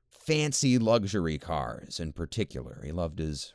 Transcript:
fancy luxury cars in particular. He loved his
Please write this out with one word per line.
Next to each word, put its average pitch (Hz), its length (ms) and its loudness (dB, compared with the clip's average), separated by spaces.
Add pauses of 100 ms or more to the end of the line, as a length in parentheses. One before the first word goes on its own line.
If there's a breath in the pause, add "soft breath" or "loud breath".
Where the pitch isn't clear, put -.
fancy 147 680 2
luxury 101 600 2
cars 69 640 -6
in 80 140 -6
particular. - 720 -6
He 73 60 -8
loved 82 280 -4
his 78 360 -4